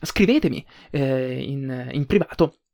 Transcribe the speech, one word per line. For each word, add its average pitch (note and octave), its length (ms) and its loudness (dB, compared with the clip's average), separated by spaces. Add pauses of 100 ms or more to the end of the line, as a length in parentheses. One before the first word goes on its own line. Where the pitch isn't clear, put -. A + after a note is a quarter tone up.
scrivetemi, G3+ 640 2 (240)
eh, C3 540 -2
in, C3 480 -6
in C#3+ 160 0
privato - 540 0 (120)